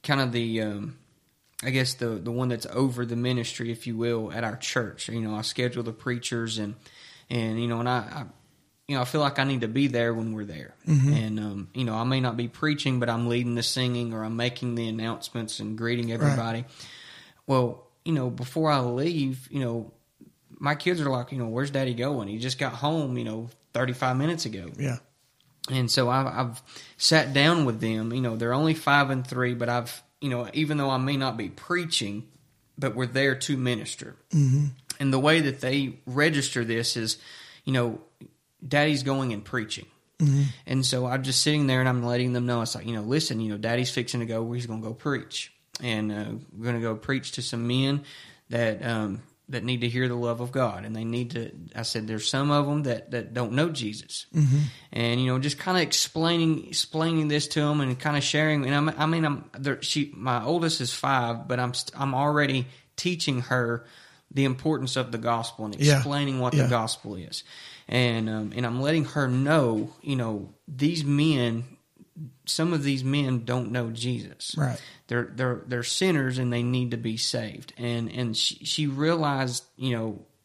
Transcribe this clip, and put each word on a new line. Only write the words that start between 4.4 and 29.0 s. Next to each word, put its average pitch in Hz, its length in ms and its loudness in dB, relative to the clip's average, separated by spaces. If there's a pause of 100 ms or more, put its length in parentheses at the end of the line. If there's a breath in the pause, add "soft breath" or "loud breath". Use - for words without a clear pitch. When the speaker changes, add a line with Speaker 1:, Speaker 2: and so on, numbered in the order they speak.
Speaker 1:
our 110 120 -4
church. - 520 -4
You 113 120 -4
know, 107 160 -4
I 110 60 -6
schedule 123 420 -2
the 113 80 -6
preachers, 117 680 -4
and, 104 160 -4 (560 loud breath)
and, 113 300 0
you 117 80 0
know, 117 120 -2
and 123 80 0
I, 123 100 2
I, 117 260 -8 (640)
you 143 80 0
know, 123 60 2
I - 20 2
feel 151 160 -2
like 139 180 0
I 135 60 0
need 135 160 0
to 113 80 -2
be 135 180 2
there 117 260 2
when 113 200 -2
we're 107 120 -6
there. 78 300 -12 (120)
Speaker 2:
Mm-hmm. 143 260 6
Speaker 1:
And, 110 280 2
um, 101 340 -4
you 131 100 0
know, 110 100 0
I 113 100 0
may 131 160 2
not 120 160 0
be 120 120 -2
preaching, 143 500 0
but 120 100 2
I'm 117 200 0
leading 120 260 2
the 120 80 0
singing, 120 500 0
or 110 120 -4
I'm 113 120 -4
making 123 380 -2
the 113 140 -2
announcements 113 720 -6
and 107 180 -6
greeting 117 300 0
Speaker 2:
Right. 117 120 -2
Speaker 1:
everybody. 120 440 2 (840 loud breath)
Well, 123 400 2 (180)
you 165 80 0
know, 127 180 0
before 127 400 0
I 139 100 4
leave, 131 720 0
you 139 100 -4
know, 117 320 -4 (680)
my 143 160 0
kids 175 240 0
are 143 100 2
like, 123 220 -2
you 135 60 -4
know, 117 100 -2
"Where's 131 240 0
Daddy 135 220 2
going? 120 340 -2
He 110 100 -6
just 127 200 -4
got 131 160 -4
home, 139 440 0
you 120 60 -4
know, 113 240 -6 (260)
thirty-five 127 420 2
minutes 165 300 0
ago." 165 320 -8
Speaker 2:
Yeah. 127 200 -2 (720)
Speaker 1:
And 127 200 0
so 127 180 4
I've, 131 180 2
I've 117 360 -4 (340 loud breath)
sat 139 360 4
down 151 320 6
with 113 160 2
them. 113 320 0
You 127 80 -2
know, 117 160 0
they're 117 180 0
only 156 200 4
five 143 360 4